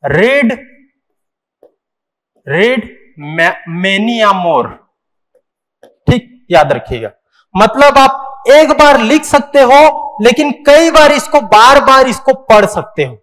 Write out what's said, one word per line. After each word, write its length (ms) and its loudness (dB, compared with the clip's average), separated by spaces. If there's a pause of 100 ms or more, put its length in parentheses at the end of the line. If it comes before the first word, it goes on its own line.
रीड, 480 -2 (1900)
Read 380 -4 (520)
ma-, 180 -2 (240)
many 440 -4
a 140 0
more, 320 -4 (1400)
ठीक, 220 -4 (220)
याद 220 2
रखिएगा। 380 -10 (440)
मतलब 440 2
आप 520 -2
एक 240 4
बार 260 2
लिख 240 -2
सकते 380 -2
हो 600 2
लेकिन 280 0 (160)
कई 240 4
बार 220 4
इसको, 300 -2
बार 400 4
बार 260 2
इसको 240 -4 (120)
पढ़ 220 2
सकते 380 -8
हो। 180 -14